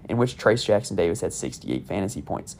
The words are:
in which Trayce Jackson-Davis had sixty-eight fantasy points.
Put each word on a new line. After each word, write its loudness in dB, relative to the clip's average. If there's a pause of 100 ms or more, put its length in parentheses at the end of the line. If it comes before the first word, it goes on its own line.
in -2
which 2
Trayce 4
Jackson-Davis 2
had -2
sixty-eight -6
fantasy -4
points. -8